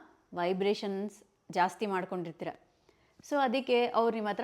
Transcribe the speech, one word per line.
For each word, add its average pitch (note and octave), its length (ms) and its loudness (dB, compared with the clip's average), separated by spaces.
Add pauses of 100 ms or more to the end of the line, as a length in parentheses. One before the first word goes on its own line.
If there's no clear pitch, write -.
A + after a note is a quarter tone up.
(340)
ವೈಬ್ರೇಷನ್ಸ್ G3 880 -2 (280)
ಜಾಸ್ತಿ F3+ 340 0
ಮಾಡ್ಕೊಂಡಿರ್ತೀರ. F3+ 640 -4 (720)
So, - 140 -4
ಅದಕ್ಕೆ B3 520 2
ಅವ್ರು A#3 280 2
ನಿಮ್ಮ G#3+ 140 -2
ಹತ್ರ G#3 140 -2